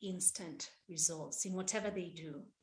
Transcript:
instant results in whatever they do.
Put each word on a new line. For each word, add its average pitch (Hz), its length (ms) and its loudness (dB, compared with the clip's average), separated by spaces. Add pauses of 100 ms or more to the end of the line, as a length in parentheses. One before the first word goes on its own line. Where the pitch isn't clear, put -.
instant 180 680 2 (180)
results 156 580 0
in 185 80 0
whatever 196 360 2
they 175 260 -2
do. 160 280 -8 (200)